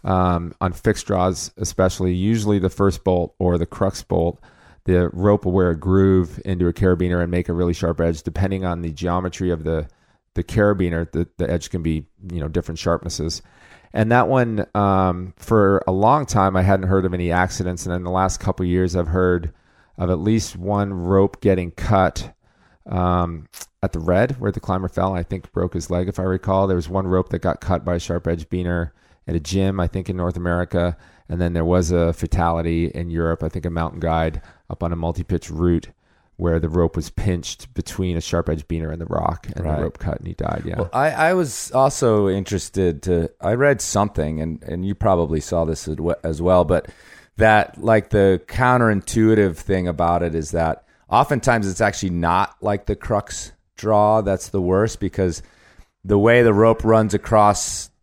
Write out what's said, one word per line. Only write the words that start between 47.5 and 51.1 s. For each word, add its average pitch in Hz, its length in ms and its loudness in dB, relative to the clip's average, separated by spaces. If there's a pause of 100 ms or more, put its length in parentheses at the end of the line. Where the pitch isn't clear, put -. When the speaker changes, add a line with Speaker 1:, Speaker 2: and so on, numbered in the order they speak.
Speaker 2:
like, 110 280 2
the 98 360 4
counterintuitive 110 1120 2
thing 92 300 -2
about 85 360 0
it 82 100 -4
is 80 180 -6
that 80 340 -2 (240)
oftentimes 120 600 2